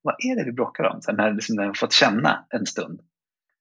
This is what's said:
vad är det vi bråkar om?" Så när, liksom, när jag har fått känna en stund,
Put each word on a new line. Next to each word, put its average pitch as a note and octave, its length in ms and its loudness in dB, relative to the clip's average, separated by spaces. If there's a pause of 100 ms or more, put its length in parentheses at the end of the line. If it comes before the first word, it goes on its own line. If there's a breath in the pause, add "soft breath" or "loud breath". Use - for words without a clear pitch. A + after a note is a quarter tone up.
vad - 160 0
är B3+ 180 -2
det F#3 80 -2
vi B2 80 -6
bråkar - 320 -2
om?" - 180 -2
Så - 100 -4
när, G#2+ 200 2
liksom, A2 240 -2
när G#2 60 -2
jag G2+ 80 0
har G2 40 -8
fått - 180 -2
känna C3+ 580 4
en A2 160 -2
stund, - 340 -8 (600)